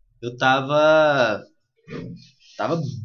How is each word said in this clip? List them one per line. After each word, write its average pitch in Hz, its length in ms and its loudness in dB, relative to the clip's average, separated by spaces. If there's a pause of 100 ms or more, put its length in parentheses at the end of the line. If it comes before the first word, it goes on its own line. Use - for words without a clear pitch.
(220)
eu 120 140 -8
tava, 139 1080 2 (1120)
tava 143 240 -4 (240)